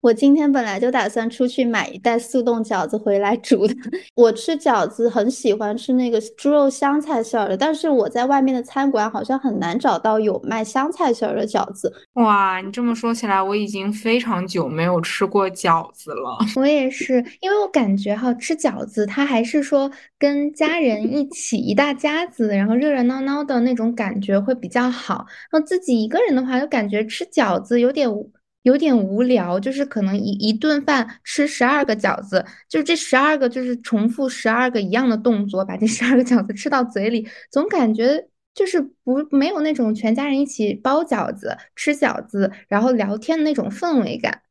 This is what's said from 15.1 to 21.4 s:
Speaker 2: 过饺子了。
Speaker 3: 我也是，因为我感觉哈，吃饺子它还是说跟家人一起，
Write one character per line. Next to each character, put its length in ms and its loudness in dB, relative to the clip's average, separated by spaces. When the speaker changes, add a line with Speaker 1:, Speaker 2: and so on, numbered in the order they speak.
Speaker 2:
过 240 2
饺 420 0
子 200 -16
了。 260 -8
Speaker 3:
我 120 2
也 200 2
是， 260 -4
因 100 -4
为 100 2
我 100 0
感 280 2
觉 180 -2
哈， 200 -2
吃 200 -4
饺 300 -4
子 220 -2
它 180 -2
还 180 0
是 200 0
说 260 0
跟 340 0
家 260 0
人 320 0
一 180 -2
起， 280 -6